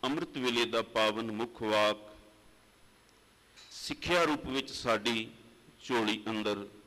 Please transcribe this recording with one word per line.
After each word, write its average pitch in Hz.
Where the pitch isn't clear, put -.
ਅੰਮ੍ਰਿਤ 151
ਵੇਲੇ 120
ਦਾ 113
ਪਾਵਨ 110
ਮੁੱਖ 117
ਵਾਕ 107
ਸਿੱਖਿਆ -
ਰੂਪ 151
ਵਿੱਚ 131
ਸਾਡੀ 110
ਝੋਲੀ 110
ਅੰਦਰ 104